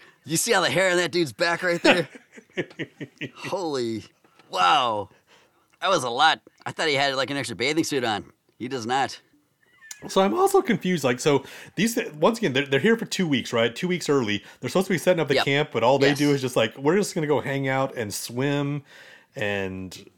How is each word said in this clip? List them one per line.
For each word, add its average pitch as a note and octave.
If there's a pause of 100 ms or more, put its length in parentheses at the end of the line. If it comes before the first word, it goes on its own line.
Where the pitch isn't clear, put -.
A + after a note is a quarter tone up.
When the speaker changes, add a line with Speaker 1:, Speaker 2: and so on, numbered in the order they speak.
(260)
Speaker 1:
You D#3
see A3+
all F#3+
the D3
hair F3+
on F3
that F3
dude's D#3
back E3+
right E3+
there? F#3 (460)
Speaker 2:
<laughs> -
Speaker 1:
Holy, C3 (460)
wow. C#3 (720)
That F3+
was E3
a B2
lot. C#3+ (240)
I B2
thought E3+
he C#3+
had, C#3
like, C3
an C#3+
extra A#2
bathing D3
suit C#3
on. G#2+ (260)
He A#2
does B2+
not. B2+ (880)
Speaker 2:
So F#3+
I'm G3+
also F#4+
confused. F#3
Like, B2+
so C#3+ (320)
these, A3+ (180)
once G3
again, D#3+
they're, C#3
they're C3+
here A3
for G#3
two F#3
weeks, B2+
right? A#2
Two F3+
weeks F3
early. A2 (160)
They're B2+
supposed F#3+
to G3+
be E3
setting F3+
up D3
the C3+
Speaker 1:
Yep. A2+
Speaker 2:
camp, C#3+
but A2+
all C3
they C#3
Speaker 1:
Yes. C#3+
Speaker 2:
do D3
is C#3
just B2+
like, A2+
"We're C#3+
just G3+
gonna D#3
go C#3
hang C#3
out C3+
and G#2
swim C#3+ (520)
and F#2+